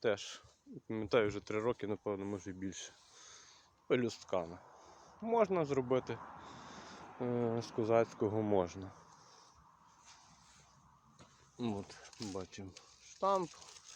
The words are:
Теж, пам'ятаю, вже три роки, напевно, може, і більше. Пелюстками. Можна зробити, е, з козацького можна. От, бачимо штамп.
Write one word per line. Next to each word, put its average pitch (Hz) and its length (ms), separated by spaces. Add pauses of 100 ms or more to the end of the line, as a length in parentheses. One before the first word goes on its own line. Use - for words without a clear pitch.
Теж, - 420 (460)
пам'ятаю, 110 400
вже 101 120
три 107 200
роки, 113 260
напевно, 101 380
може, 101 260
і - 20
більше. 92 400 (960)
Пелюстками. 95 680 (640)
Можна 208 440
зробити, 127 540 (1040)
е, 120 420
з - 80
козацького 110 720
можна. 95 500 (2750)
От, 107 380 (240)
бачимо 95 500 (320)
штамп. 190 480 (460)